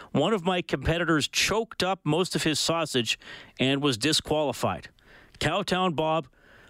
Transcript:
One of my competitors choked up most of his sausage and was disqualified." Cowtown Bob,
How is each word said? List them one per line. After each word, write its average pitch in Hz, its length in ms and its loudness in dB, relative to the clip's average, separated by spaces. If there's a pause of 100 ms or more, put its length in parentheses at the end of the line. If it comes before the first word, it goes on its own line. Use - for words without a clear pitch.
(100)
One 156 220 2
of 185 120 0
my 180 160 2
competitors 160 680 0
choked - 560 0
up 185 180 -2
most 160 320 0
of 156 80 -2
his 156 160 2
sausage 151 580 0 (440)
and 135 200 2
was 139 160 0
disqualified." 139 920 -2 (500)
Cowtown 180 560 0
Bob, 156 320 0 (440)